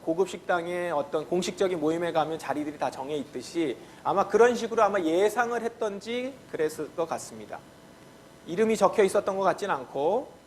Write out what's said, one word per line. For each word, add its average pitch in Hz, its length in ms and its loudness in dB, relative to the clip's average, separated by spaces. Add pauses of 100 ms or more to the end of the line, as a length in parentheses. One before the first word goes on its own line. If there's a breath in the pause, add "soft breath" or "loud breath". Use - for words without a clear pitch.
고급 165 240 0
식당에 175 640 -2
어떤 151 380 -2
공식적인 185 520 0
모임에 165 320 0
가면 160 280 0
자리들이 147 400 -4
다 139 100 -2
정해 139 260 -6
있듯이 135 640 -4 (260 loud breath)
아마 185 240 2
그런 233 280 6
식으로 220 260 -2
아마 202 200 4
예상을 214 600 2
했던지 226 720 -4 (180)
그랬을 151 440 -4
것 165 120 -2
같습니다. - 520 -8 (880)
이름이 220 280 2
적혀 196 280 4
있었던 196 340 2
것 196 60 0
같진 190 260 0
않고, 156 760 -2